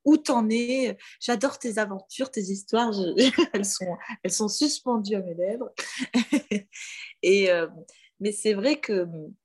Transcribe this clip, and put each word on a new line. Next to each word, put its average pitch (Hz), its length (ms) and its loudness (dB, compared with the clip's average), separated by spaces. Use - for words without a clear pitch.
où 302 120 8
t'en 240 340 0
es ? 240 480 0
J'adore 247 360 0
tes 220 220 -4
aventures, 208 500 -4
tes 226 120 -6
histoires. » 208 520 0
Je, 202 80 -2
<laughs> 262 360 4
elles 202 120 -2
sont, 180 320 -4
elles 190 80 -2
sont 214 160 0
suspendues 226 680 0
à 196 80 0
mes 175 120 -8
lèvres. 202 360 -4
<laughs> 226 540 0
Et, 190 300 6
euh, 165 160 2
mais 208 140 -2
c'est 214 220 0
vrai 269 260 0
que 185 260 -2